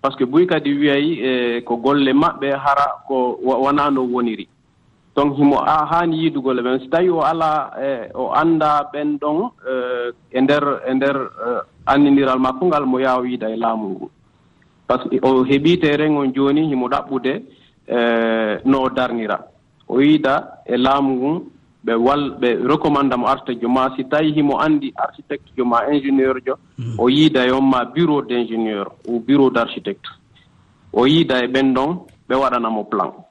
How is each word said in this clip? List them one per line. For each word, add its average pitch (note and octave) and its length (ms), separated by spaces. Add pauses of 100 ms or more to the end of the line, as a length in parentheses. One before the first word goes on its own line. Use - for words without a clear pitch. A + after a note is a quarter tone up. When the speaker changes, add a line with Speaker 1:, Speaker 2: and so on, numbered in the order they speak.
Speaker 1:
Par C3+ 120
ce - 60
que C3+ 60
buy D3+ 220
kadi D3 260
wiyay, C#3+ 340 (140)
eh, A#2+ 440
ko A#2+ 140
golle C3+ 340
maɓɓe C#3 400
hara C#3 340 (220)
ko B2+ 340
wa-, B2+ 160
wona C#3+ 320
no C3+ 120
woniri. A#2+ 440 (720)
Donc C#3+ 200
himo C#3+ 220
a-, D3+ 320
haani E3+ 280
yiidu D3+ 240
golle B2+ 200
ɓen. B2+ 180
So B2+ 100
tawi F3 200
o E3 120
ala, D#3 580
eh, C3+ 340
o B2+ 180
annda D3+ 600
ɓen D3 260
ɗon, D3+ 320 (160)
eh, B2 460 (180)
e B2+ 100
nder, C#3+ 220 (260)
e C3 60
nder, C3+ 220
eh, A#2 440 (260)
anndindiral C#3 520
makko C3 280
ngal D3 200
mo B2+ 140
yaawa B2+ 260
yiida A2 240
e A2 60
laamu A2+ 320
ngu. - 220 (760)
Par B2+ 160
ce - 60
que B2+ 180
o C3 180
heɓii C#3+ 360
terrain D3+ 360
on C3+ 160
jooni C#3 360
himo B2+ 200
ɗaɓɓude, C#3 540 (460)
eh, A2+ 760
no C3+ 200
o C3 60
darnira. A#2 500 (480)
O B2 120
yiida C#3+ 680
e B2 100
laamu C3+ 380
ngun, D3 280 (440)
ɓe A2+ 80
wal-, C3 460
ɓe B2 280
recommanda C#3 480
mo A#2 120
architecte B2 340
jo A#2 60
ma, B2+ 280
si C3 80
tawi D#3 300
himo C#3+ 260
anndi D3 360
architecte - 600
jo B2+ 80
ma A#2 260
ingénieur C3+ 560
jo, C3 80 (240)
Speaker 2:
Mm. A#2 220
Speaker 1:
o A#2+ 80
yiida C3+ 380
e B2+ 60
on C3+ 120
ma B2+ 220
bureau D3+ 340
d' A#2+ 120
ingénieur A2 580 (180)
ou A#2+ 120
bureau C3+ 300
d' A#2+ 60
architecte. G2+ 520 (840)
O A2+ 140
yiida C#3 360
e A#2+ 60
ɓen C3 240
ɗon, D3+ 320 (240)
ɓe B2+ 60
waɗana B2 340
mo G#2+ 160
plan. G2 280 (180)